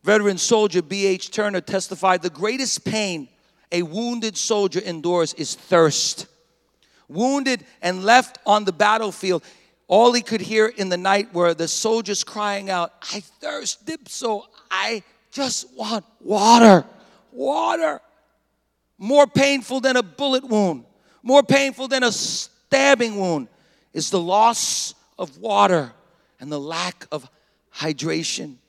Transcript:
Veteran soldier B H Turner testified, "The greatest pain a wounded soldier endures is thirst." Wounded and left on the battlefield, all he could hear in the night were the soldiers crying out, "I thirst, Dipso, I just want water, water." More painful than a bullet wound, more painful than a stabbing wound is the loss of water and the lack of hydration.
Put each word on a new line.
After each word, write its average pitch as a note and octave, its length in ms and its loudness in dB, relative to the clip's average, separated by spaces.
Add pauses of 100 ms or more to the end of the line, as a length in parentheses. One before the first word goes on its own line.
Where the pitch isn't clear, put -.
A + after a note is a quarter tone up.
Veteran G3+ 340 2
soldier G#3 460 0
B G3 240 -4
H F#3 240 -4
Turner G3+ 300 -2
testified, F#3 600 -2
"The E3+ 80 -4
greatest G#3+ 560 -6
pain G3 420 -4 (420)
a F3 120 -2
wounded A3 560 -6
soldier G3+ 420 0
endures E3+ 540 -2
is - 220 -8
thirst." - 720 0 (840)
Wounded B3+ 560 -2 (160)
and F#3 240 -4
left A#3+ 400 4
on G#3+ 180 2
the F#3+ 80 -2
battlefield, G3+ 720 -2 (440)
all A#3 260 6
he A#3+ 80 0
could A3 180 -4
hear A3 280 0
in G#3 200 -6
the F3+ 80 -2
night G3 380 -2
were F3 200 2
the E3 140 -4
soldiers A3 560 -2
crying G3+ 460 -6
out, F3 240 -4 (180)
"I G#3 80 -10
thirst, - 680 -10
Dipso, A#3 580 -8 (280)
I G3 320 -4 (280)
just - 420 -6
want - 320 -6 (160)
water, G#3 640 6 (460)
water." D4+ 680 -2 (1000)
More C4+ 280 6
painful C4+ 540 0
than B3+ 160 2
a B3 60 2
bullet C4 420 -2
wound, G3 400 0 (380)
more C4+ 200 6
painful C4+ 460 0
than C4 140 0
a A#3+ 80 2
stabbing A#3 1080 0
wound E3+ 300 -2 (420)
is - 200 -6
the F#3 100 0
loss G#3+ 720 0 (260)
of E3+ 200 -12
water F#3+ 520 2 (480)
and D3 120 -14
the D3 80 -6
lack E3 520 -8
of C3+ 160 -10 (480)
hydration. D#3 840 -6 (120)